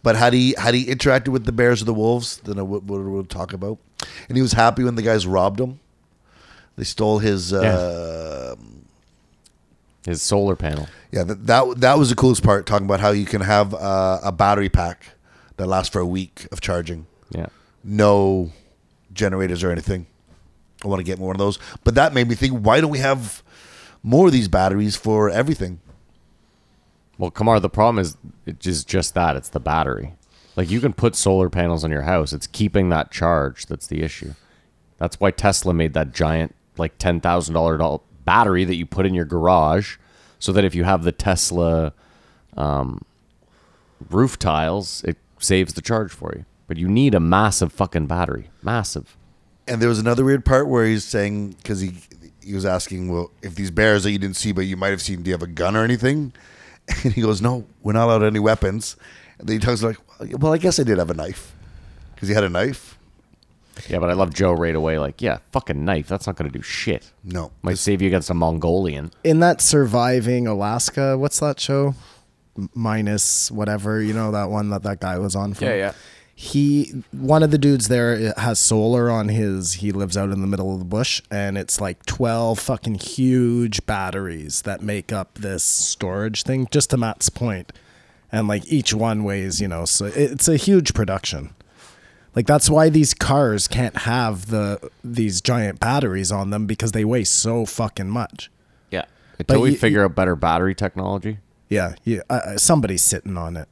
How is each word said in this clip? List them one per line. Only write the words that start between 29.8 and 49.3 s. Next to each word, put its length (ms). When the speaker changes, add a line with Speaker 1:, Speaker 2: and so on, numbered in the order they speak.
Speaker 2:
Like, 140
you 120
can 120
put 220
solar 340
panels 340
on 80
your 100
house. 320
It's 140
keeping 420
that 220
charge 560
that's 200
the 140
issue. 320
That's 220
why 120
Tesla 420
made 200
that 200
giant, 420
like, 200
ten 240
thousand 320
dollar 240
doll-, 260
battery 400
that 100
you 100
put 200
in 80
your 120
garage 720
so 140
that 120
if 80
you 120
have 180
the 80
Tesla, 840
um, 480
roof 300
tiles, 680
it 120
saves 340
the 80
charge 300
for 240
you. 100
But 100
you 100
need 260
a 60
massive 520
fucking 360
battery. 420
Massive. 540